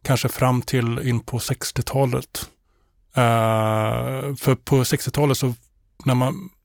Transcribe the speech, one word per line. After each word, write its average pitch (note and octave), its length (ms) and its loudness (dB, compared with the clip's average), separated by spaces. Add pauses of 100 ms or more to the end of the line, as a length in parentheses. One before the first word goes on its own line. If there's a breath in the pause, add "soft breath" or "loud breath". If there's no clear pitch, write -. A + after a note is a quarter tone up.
kanske B2 280 0
fram B2+ 320 0
till A#2+ 460 -2
in A#2 120 0
på A#2+ 200 -6
sextiotalet. - 1080 -4 (640)
Eh, A#2 1200 0
för C3 200 2
på C3 300 2
sextiotalet C#3+ 520 0
så, B2+ 160 -2 (520)
när C3 100 4
man C3 340 0 (160)